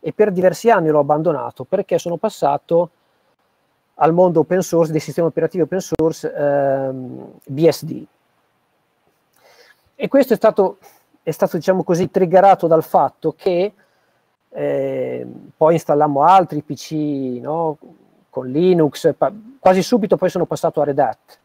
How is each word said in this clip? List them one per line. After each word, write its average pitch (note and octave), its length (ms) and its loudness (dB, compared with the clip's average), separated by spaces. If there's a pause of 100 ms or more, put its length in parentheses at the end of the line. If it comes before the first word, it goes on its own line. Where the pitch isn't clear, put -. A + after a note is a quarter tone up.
e A#3+ 120 -8
per G#3+ 200 2
diversi F3+ 380 2
anni F3 200 2
l'ho D3+ 100 4
abbandonato C#3+ 640 -2
perché F#3 340 -2
sono E3+ 200 -6
passato E3+ 720 -2 (1080)
al D#3 140 2
mondo F3 280 4
open F3+ 200 0
source, E3 300 0
dei D#3 100 -2
sistemi E3 280 -4
operativi D#3+ 340 -2
open F3+ 180 -4
source, D#3+ 540 -4
ehm, C3+ 960 -4 (120)
B D3 240 2
S - 160 0
D. D3+ 200 -12 (1900)
E A#3+ 140 -6
questo C4 240 2
è G#3 40 2
stato, G3 420 0 (440)
è - 80 -8
stato, - 260 -2
diciamo F#3 280 -2
così, F3 260 -2
triggerato F#3 560 4
dal D#3+ 160 4
fatto D#3 560 -2
che, F#3+ 340 -2 (760)
ehm, C3 1080 -6
poi D#3+ 180 4
installammo D3 500 0
altri E3+ 380 4
P - 120 -10
C, C#3 680 -6
no? D3+ 380 -6 (500)
Con B2+ 220 -10
Linux, D#3+ 680 2
pa-, D3+ 160 0 (280)
quasi F#3 240 4
subito G#3 320 0
poi F#3 120 -2
sono F3 180 -2
passato D#3 340 -4
a D3 40 2
Red C#3 140 -4
Hat. - 460 -4